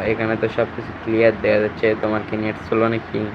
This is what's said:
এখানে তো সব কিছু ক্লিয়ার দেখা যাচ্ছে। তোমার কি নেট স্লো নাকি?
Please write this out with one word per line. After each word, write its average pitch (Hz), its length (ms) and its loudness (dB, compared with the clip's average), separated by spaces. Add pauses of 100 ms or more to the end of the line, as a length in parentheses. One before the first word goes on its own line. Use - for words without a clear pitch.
(100)
এখানে 110 320 0
তো 113 40 2 (100)
সব 117 180 2
কিছু - 240 -10
ক্লিয়ার 113 440 4
দেখা 104 180 4
যাচ্ছে। 107 260 0 (140)
তোমার 107 260 0
কি - 100 -6
নেট 107 200 -4 (100)
স্লো 113 220 2
নাকি? 113 340 -4 (120)